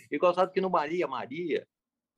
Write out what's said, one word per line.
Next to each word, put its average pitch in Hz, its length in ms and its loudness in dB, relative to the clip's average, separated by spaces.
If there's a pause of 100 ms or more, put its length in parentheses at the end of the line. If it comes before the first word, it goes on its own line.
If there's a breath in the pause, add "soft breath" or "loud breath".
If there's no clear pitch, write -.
(120)
E 147 60 -4
gostado 180 340 2
que - 80 -2
no 185 100 0
Maria 165 380 0
Maria, 131 600 -4 (500)